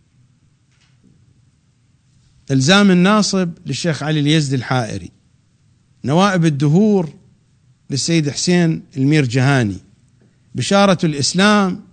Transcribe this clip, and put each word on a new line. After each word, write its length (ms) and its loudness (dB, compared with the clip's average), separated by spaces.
إلزام 400 4
الناصب 600 2
للشيخ 380 -6
علي 160 -2
اليزدي 360 0
الحائري، 560 -4
نوائب 400 2
الدهور 680 0
للسيد 400 -2
حسين 540 -2
المير 280 2
جهاني، 520 0
بشارة 500 0
الإسلام 880 0